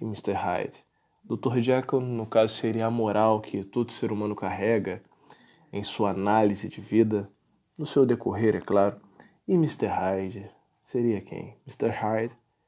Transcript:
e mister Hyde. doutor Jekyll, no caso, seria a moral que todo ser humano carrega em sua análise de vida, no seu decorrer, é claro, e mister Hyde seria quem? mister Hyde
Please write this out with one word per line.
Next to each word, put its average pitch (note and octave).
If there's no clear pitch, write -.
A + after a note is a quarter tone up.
e -
mister G#2
Hyde. -
doutor A#2+
Jekyll, B2+
no A#2+
caso, A2
seria A2+
a A2+
moral A2
que G2+
todo A#2
ser A2+
humano G#2
carrega G2
em G2+
sua -
análise G2+
de -
vida, G#2+
no D#3
seu C#3
decorrer, A2
é F#2
claro, G2+
e G3
mister D3+
Hyde F#2+
seria A#2
quem? -
mister -
Hyde A2